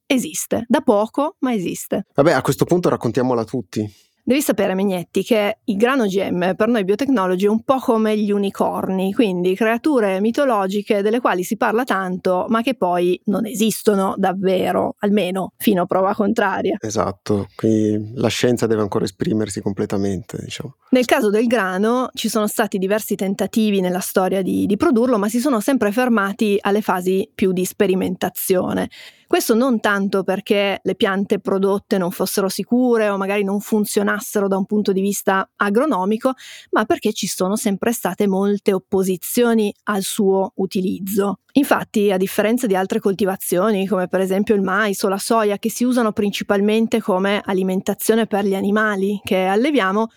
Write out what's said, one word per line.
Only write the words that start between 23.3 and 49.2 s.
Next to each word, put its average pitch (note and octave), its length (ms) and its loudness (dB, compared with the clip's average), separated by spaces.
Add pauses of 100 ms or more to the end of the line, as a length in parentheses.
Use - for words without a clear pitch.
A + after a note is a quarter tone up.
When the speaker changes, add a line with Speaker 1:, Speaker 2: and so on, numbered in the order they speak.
Speaker 1:
nella F3+ 200 0
storia F#3+ 400 -2
di, F#3+ 240 -2
di G3+ 140 0
produrlo, B3+ 400 0
ma G3+ 100 -2
si A3+ 100 -4
sono A#3+ 220 0
sempre A#3 320 0
fermati G#3 680 0
alle G3+ 180 0
fasi F#3 540 -2
più F#3+ 180 0
di F3+ 140 -2
sperimentazione. F#3 1200 -2 (380)
Questo E4 280 2
non A#3 260 2
tanto G3 420 0
perché G3 580 0
le F#3 140 -2
piante G3 460 0
prodotte G3 580 0
non F3 140 0
fossero G3 360 -2
sicure A#3 600 2
o G3+ 80 0
magari G3 260 -2
non G3 160 -2
funzionassero G#3 880 0
da F#3+ 100 0
un G3 100 -2
punto G#3 260 0
di F#3+ 80 0
vista G3 560 0
agronomico, A3 800 0 (360)
ma B3 140 2
perché A3 280 0
ci - 140 -6
sono F#3+ 300 -2
sempre G3+ 340 -2
state G3+ 380 -2
molte G3+ 440 2
opposizioni G3+ 1000 0 (100)
al G#3+ 180 -2
suo F#3+ 540 0
utilizzo. F#3+ 840 -2 (160)
Infatti, G#3+ 560 2
a F#3 40 2
differenza G#3 500 0
di G3 100 2
altre F#3+ 240 0
coltivazioni, F#3+ 880 0
come F#3 200 0
per F#3 120 0
esempio F#3+ 340 0
il G3+ 80 2
mais G3 400 0
o G#3 60 0
la G3 100 -2
soia, G#3 400 0
che A3+ 120 -2
si - 140 -4
usano A#3+ 280 2
principalmente G#3+ 880 0
come G3 440 0
alimentazione G3 840 0
per G3+ 180 -2
gli G3 100 0
animali G3+ 680 0